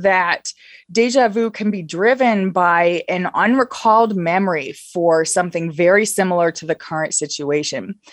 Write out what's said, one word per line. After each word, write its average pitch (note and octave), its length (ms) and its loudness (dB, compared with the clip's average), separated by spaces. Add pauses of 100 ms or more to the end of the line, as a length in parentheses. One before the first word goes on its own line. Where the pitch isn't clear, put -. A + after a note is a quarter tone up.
that F#3 500 0 (400)
deja A#3+ 360 2
vu A3+ 220 -2
can G#3+ 220 -4
be F#3+ 100 -6
driven G3+ 720 0
by F3 560 2
an F3+ 260 -2
unrecalled A3+ 800 2
memory F3 580 -2 (200)
for E3 320 2
something E3 480 -4
very F3+ 340 2
similar F3 460 0
to E3 140 -12
the D#3+ 100 -2
current D#3 380 -6
situation, C#3+ 840 -4 (160)